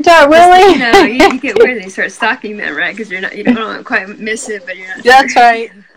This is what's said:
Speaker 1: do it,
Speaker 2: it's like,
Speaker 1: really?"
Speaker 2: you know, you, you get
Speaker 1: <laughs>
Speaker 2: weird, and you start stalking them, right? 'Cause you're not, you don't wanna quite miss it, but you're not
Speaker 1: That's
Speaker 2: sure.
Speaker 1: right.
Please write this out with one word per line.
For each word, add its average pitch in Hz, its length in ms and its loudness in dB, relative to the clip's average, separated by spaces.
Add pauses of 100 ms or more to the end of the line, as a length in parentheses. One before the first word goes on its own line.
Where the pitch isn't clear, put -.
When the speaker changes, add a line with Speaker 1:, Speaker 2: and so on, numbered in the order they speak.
Speaker 1:
do 349 80 4
it, 294 180 6
Speaker 2:
it's - 20 0
like, 359 340 6
Speaker 1:
really?" 370 80 6
Speaker 2:
you 285 60 0
know, 269 220 2
you, 262 320 0
you 262 60 -8
get 233 160 -6
Speaker 1:
<laughs> - 40 2
Speaker 2:
weird, 254 180 2
and 185 80 -12
you 190 60 -16
start 185 200 -8
stalking 220 460 -8
them, 156 180 -10
right? 170 200 -6
'Cause 220 160 -14
you're 185 100 -10
not, - 140 -12
you 208 80 -12
don't 247 120 0
wanna 208 280 -10
quite 196 240 -8 (120)
miss 214 300 -10
it, 202 160 -12
but 180 120 -14
you're 190 180 -18
not - 80 -16
Speaker 1:
That's 254 300 2
Speaker 2:
sure. 254 100 2
Speaker 1:
right. 226 280 0 (260)